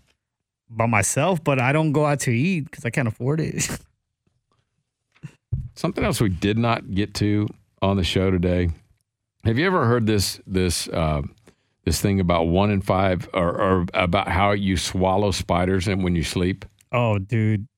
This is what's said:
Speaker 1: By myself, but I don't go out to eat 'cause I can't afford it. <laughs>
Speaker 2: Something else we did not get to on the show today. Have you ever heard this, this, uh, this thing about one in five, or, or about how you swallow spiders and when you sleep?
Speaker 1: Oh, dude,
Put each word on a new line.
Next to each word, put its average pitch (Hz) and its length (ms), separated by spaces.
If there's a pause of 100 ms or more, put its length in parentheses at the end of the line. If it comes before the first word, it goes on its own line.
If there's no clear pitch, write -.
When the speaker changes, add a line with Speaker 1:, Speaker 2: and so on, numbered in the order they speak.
(680)
Speaker 1:
By 113 160
myself, 131 580
but 139 160
I 127 120
don't 156 220
go 151 120
out 147 160
to 131 100
eat 147 400
'cause - 140
I 117 40
can't 123 180
afford 127 320
it. - 300
<laughs> - 100 (2000)
Speaker 2:
Something 190 280
else 190 180
we 110 80
did 101 280
not 117 360
get 101 220
to 104 320 (340)
on 98 160
the 92 60
show 95 280
today. 90 380 (760)
Have 113 120
you 156 80
ever 180 200
heard 117 220
this, 107 380
this, 92 440
uh, 78 320 (640)
this 87 160
thing 98 180
about 87 280
one 95 240
in 98 100
five, 95 520
or, 87 160 (100)
or 92 340
about 95 340
how 98 240
you 98 260
swallow 95 540
spiders 90 560
and 95 160
when 90 120
you 82 80
sleep? 90 420 (260)
Speaker 1:
Oh, 120 280
dude, 107 480 (100)